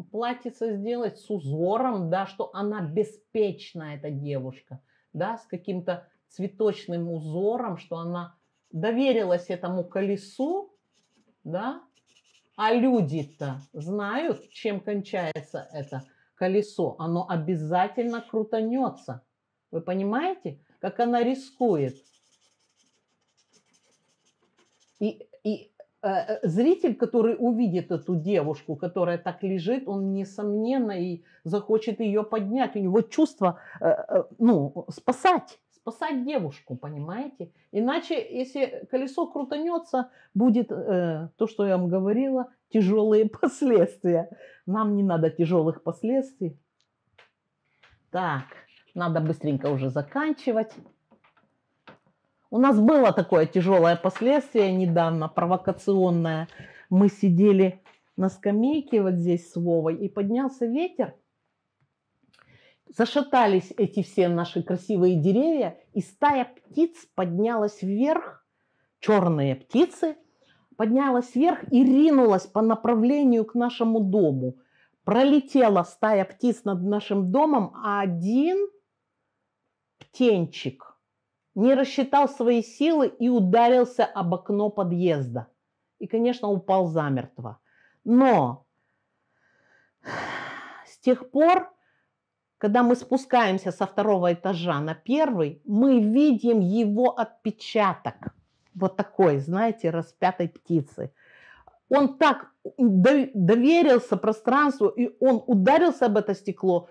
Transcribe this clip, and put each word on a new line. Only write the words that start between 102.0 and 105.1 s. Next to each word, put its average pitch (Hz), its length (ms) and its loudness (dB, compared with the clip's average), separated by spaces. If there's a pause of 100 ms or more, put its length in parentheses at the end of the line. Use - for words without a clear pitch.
так 294 340 0 (260)
до-, 247 560 4
доверился 240 840 4
пространству, 233 680 0
и - 320 -2